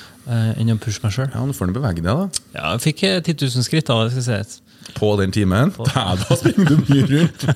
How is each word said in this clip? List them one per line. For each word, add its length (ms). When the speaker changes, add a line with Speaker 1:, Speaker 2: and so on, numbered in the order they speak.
Speaker 1:
eh, 340
enn 160
å 80
pushe 220
meg 120
selv. 180
Speaker 2:
Ja, 120
nå 100
får 140
du 80
bevege 240
deg, 80
da. 340
Speaker 1:
Ja, 180
jeg 160
fikk, 180
eh, 140
ti 160
tusen 280
skritt 280
av 120
det, 100
skal 240
jeg 100
si. 100
Speaker 2:
På 180
den 160
timen? 400
Speaker 1:
På 140
Speaker 2:
<laughs> 20
Nei, 300
da 180
springer 320
du 140
mye 260
rundt. 360